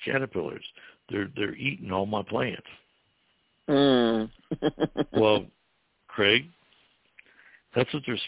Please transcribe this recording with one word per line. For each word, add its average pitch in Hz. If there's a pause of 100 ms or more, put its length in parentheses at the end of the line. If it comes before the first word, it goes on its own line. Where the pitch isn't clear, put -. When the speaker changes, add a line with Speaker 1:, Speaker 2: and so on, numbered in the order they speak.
Speaker 1:
caterpillars. 120 (440)
They're, 101
they're -
eating -
all 95
my 104
plants." 117 (1000)
Speaker 2:
Mm. 123 (320)
<laughs> -
Speaker 1:
Well, 107 (600)
Craig, 110 (1300)
that's 123
what 147
they're 113